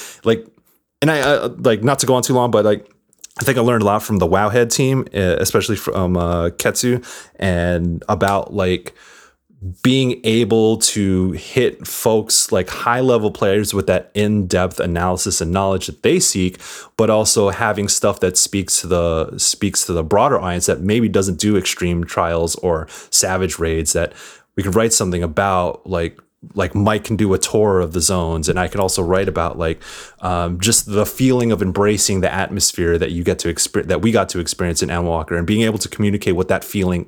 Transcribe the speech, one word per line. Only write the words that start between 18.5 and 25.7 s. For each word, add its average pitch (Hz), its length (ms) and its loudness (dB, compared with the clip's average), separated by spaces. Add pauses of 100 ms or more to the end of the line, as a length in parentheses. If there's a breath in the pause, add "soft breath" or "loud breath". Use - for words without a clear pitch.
to - 60 -10
the, 85 520 0
speaks - 460 -2
to 92 80 -6
the 85 100 0
broader 104 380 2
audience 90 260 -4
that 80 140 0
maybe 110 300 2
doesn't 95 280 0
do 104 200 2
extreme 87 460 -2
trials 85 520 -2
or 80 320 -2 (220 loud breath)
savage 92 480 0
raids, 80 340 -2
that 85 220 -2 (420 loud breath)
we 98 60 -2
could 92 120 0
write 110 200 0
something 90 280 0
about, 90 640 -2